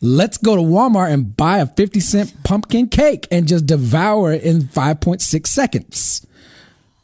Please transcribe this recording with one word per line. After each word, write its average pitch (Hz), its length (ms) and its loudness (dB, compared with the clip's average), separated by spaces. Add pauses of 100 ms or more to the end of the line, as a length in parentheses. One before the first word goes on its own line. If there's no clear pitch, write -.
Let's 139 360 0
go 214 200 2
to 170 60 2
Walmart 185 500 2
and 117 240 -2
buy 175 220 0
a 147 80 0
fifty 196 340 -2
cent - 440 -4
pumpkin 214 440 0
cake - 420 0
and 175 180 0
just 165 180 2
devour 160 680 2
it 160 100 -4
in 160 260 0
five 151 320 -2
point 180 220 -2
six - 280 -4
seconds." - 760 -4 (760)